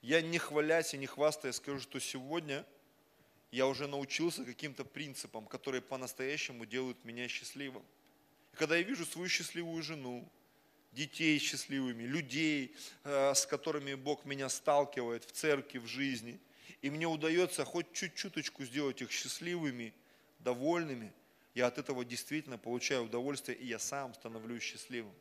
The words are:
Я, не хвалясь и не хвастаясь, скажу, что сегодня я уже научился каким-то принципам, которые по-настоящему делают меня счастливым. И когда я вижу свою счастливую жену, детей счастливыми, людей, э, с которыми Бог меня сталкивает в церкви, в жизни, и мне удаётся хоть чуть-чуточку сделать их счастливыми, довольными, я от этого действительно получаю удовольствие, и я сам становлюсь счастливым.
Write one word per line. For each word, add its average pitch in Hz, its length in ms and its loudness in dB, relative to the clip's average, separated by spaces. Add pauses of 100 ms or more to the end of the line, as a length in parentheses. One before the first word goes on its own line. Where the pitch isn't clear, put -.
Я, 156 200 4
не 165 160 0
хвалясь 156 560 2
и 143 40 -6
не 135 100 -4
хвастаясь, 143 480 2
скажу, 139 240 -4
что 131 200 -8
сегодня 143 640 -4 (880)
я 127 160 4
уже 139 200 0
научился 139 580 0
каким-то 131 400 -8
принципам, 131 600 -10
которые 127 340 -2
по-настоящему 131 840 -4
делают 123 380 -4
меня 117 240 -6
счастливым. 131 560 -8 (720)
И - 40 -16
когда 156 180 4
я 170 80 6
вижу 190 220 -2
свою 175 240 -4
счастливую 165 540 0
жену, 131 460 -8 (600)
детей 151 480 4
счастливыми, 135 640 0
людей, 143 720 2 (280)
э, 139 300 6
с - 120 6
которыми 143 500 0
Бог 139 300 -2
меня 139 240 -2
сталкивает 135 760 4
в - 80 -18
церкви, 139 480 2
в 117 80 -10
жизни, 120 520 -2 (440)
и 139 80 0
мне 160 160 0
удаётся 160 580 4
хоть 170 280 -4
чуть-чуточку - 720 -4
сделать 131 360 0
их 117 100 -6
счастливыми, 135 840 -2 (460)
довольными, 131 720 2 (440)
я 123 120 6
от 123 120 2
этого 127 260 -2
действительно 123 540 -4
получаю 120 460 0
удовольствие, 123 520 -2
и 127 80 -12
я 113 140 -2
сам 135 340 -4
становлюсь 113 500 -8
счастливым. 113 580 -6